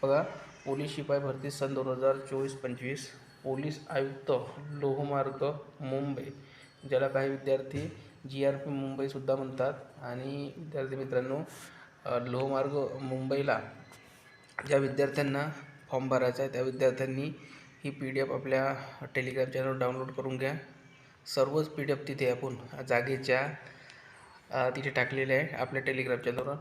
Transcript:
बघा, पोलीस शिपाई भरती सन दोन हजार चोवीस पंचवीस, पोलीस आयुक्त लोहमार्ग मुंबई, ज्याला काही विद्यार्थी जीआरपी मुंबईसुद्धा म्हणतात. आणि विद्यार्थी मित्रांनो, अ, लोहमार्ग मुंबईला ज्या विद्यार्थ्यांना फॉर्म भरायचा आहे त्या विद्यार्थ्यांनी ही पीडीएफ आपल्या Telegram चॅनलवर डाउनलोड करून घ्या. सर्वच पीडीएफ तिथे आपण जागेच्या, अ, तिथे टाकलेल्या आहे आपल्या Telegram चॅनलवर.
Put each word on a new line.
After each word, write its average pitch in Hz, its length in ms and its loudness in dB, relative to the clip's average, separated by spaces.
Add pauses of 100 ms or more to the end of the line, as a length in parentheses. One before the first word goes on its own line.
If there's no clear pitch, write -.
बघा, 139 180 6 (440)
पोलीस 143 300 -2
शिपाई 143 240 2
भरती 139 320 -2
सन 139 220 0
दोन 135 140 0
हजार 135 300 4
चोवीस 135 360 -2
पंचवीस, 127 560 -6 (340)
पोलीस 139 460 -4
आयुक्त 135 420 -2 (260)
लोहमार्ग 143 880 0 (360)
मुंबई, 135 500 -2 (600)
ज्याला 135 180 4
काही 135 220 2
विद्यार्थी 135 680 0 (320)
जीआरपी 139 400 2
मुंबईसुद्धा 135 680 0
म्हणतात. 131 380 0 (280)
आणि 135 560 -6
विद्यार्थी 147 380 -4
मित्रांनो, 131 440 0 (680)
अ, 123 140 2
लोहमार्ग 135 840 0
मुंबईला 131 580 2 (1080)
ज्या 143 100 6
विद्यार्थ्यांना 139 720 2 (400)
फॉर्म 131 180 0
भरायचा 127 360 4
आहे 135 80 -2
त्या 123 100 -2
विद्यार्थ्यांनी 131 680 2 (560)
ही - 60 -2
पीडीएफ 135 420 0
आपल्या 135 440 2 (400)
Telegram 127 300 0
चॅनलवर 131 320 0
डाउनलोड 131 340 0
करून 131 260 -4
घ्या. 135 160 0 (840)
सर्वच 143 340 4
पीडीएफ 143 380 0
तिथे 131 240 2
आपण 123 240 -2 (320)
जागेच्या, 131 680 2 (1000)
अ, 127 240 4
तिथे 135 140 -2
टाकलेल्या 131 480 2
आहे 151 180 0
आपल्या 127 260 -2
Telegram 127 360 0
चॅनलवर. 127 440 -2